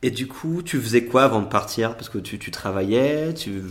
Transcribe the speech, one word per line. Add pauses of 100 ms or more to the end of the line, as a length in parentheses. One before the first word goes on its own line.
Et
du
coup,
tu
faisais
quoi
avant
de
partir ?
Parce
que
tu,
tu
travaillais,
tu